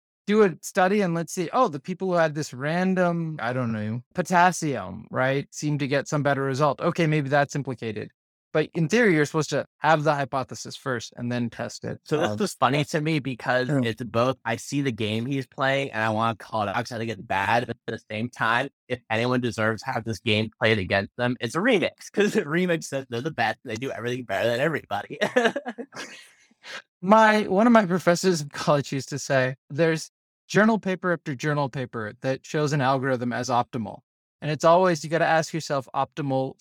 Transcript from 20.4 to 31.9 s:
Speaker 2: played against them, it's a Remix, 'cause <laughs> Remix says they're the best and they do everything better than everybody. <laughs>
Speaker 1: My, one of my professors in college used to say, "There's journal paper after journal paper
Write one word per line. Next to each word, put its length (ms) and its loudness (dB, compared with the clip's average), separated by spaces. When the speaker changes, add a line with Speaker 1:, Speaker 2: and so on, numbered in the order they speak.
Speaker 2:
played 160 4
against 400 -2
them, 240 -2
it's 140 -4
a 20 -2
Remix, 540 0
'cause 220 2
<laughs> 140 0
Remix 360 0
says 260 -8
they're 120 -4
the 100 -4
best 320 -2
and 80 -10
they 40 -6
do 160 -6
everything 320 -6
better 260 0
than 100 0
everybody. 640 -4
<laughs> 60 0
Speaker 1:
My, 460 6
one 200 4
of 60 6
my 120 8
professors 560 2
in 80 -8
college 440 0
used 160 -6
to 100 -6
say, 360 0
"There's 400 0
journal 320 4
paper 320 -2
after 240 -4
journal 340 -2
paper 520 -8